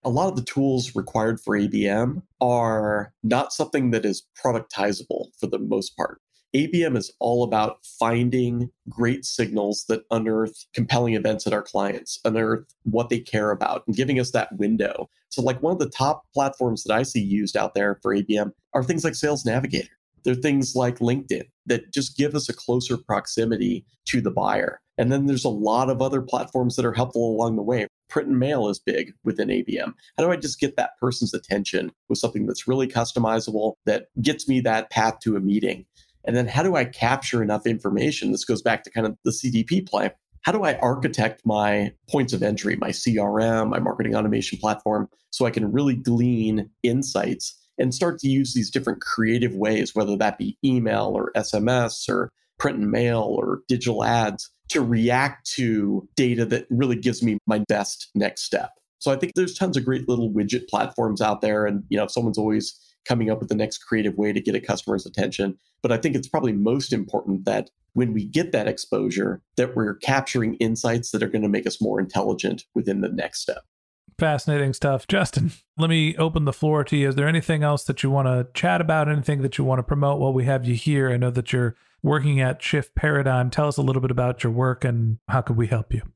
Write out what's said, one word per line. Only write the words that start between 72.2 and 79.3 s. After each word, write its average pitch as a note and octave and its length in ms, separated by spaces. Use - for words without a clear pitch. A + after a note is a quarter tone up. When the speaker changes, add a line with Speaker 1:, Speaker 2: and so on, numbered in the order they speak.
Speaker 1:
within G2 240
the G2 80
next - 320
step. - 240
Speaker 2:
Fascinating D3 540
stuff. C#3 340
Justin, F3+ 460
let E3 120
me D#3+ 280
open D#3+ 260
the C#3+ 80
floor D3+ 320
to D3+ 140
you. C#3 100
Is C3+ 80
there C#3+ 140
anything D#3+ 340
else D3 220
that - 180
you C3+ 80
wanna B2+ 420
chat F3 280
about? D#3 260
Anything D3 360